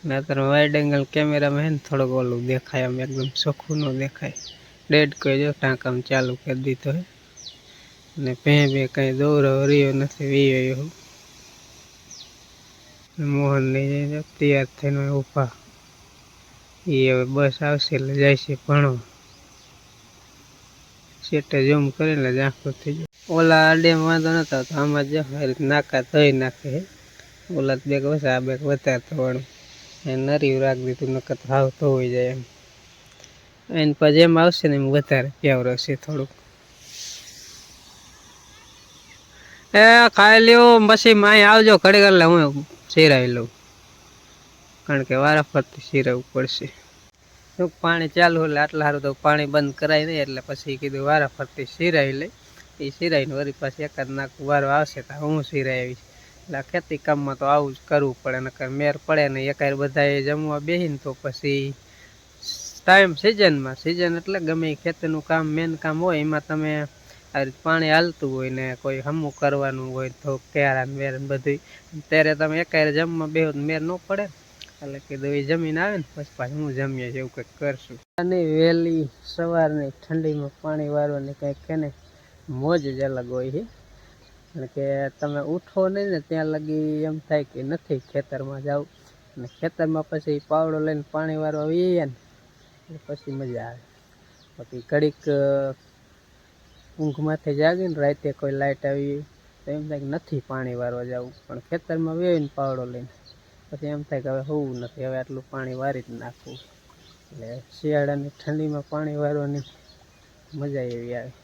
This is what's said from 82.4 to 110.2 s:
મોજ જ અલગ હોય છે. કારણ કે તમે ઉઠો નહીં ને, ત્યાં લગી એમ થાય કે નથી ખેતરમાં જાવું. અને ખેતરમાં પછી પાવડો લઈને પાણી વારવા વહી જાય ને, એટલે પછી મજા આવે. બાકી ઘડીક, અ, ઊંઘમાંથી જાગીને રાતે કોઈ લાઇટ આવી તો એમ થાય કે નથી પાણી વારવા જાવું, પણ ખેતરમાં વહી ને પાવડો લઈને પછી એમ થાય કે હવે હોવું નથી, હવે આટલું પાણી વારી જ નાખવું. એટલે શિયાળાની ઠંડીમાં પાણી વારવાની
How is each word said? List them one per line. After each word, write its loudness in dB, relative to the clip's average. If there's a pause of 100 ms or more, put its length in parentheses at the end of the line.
મોજ -2
જ -8
અલગ -6
હોય -6
છે. -6 (840)
કારણ -14
કે -6 (100)
તમે -6
ઉઠો -4
નહીં -4
ને, -4
ત્યાં -6
લગી -4
એમ -6
થાય -4
કે -12
નથી -6
ખેતરમાં -10
જાવું. -4 (500)
અને -14
ખેતરમાં -4
પછી -4
પાવડો -2
લઈને -4
પાણી -4
વારવા -4
વહી 0
જાય 0
ને, -8 (720)
એટલે -20
પછી -12
મજા -8
આવે. -14 (840)
બાકી -16
ઘડીક, 0
અ, 0 (1300)
ઊંઘમાંથી -4
જાગીને 0
રાતે -2
કોઈ -8
લાઇટ -4
આવી -6 (440)
તો -10
એમ -10
થાય -8
કે -12
નથી -8
પાણી -8
વારવા -8
જાવું, -10 (140)
પણ -14
ખેતરમાં -6
વહી 0
ને -4
પાવડો -6
લઈને -14 (640)
પછી -12
એમ -8
થાય -8
કે -8
હવે -6
હોવું -6
નથી, -12
હવે -8
આટલું -12
પાણી -10
વારી -6
જ -18
નાખવું. -18 (760)
એટલે -16 (200)
શિયાળાની -2
ઠંડીમાં -8
પાણી -8
વારવાની -4 (920)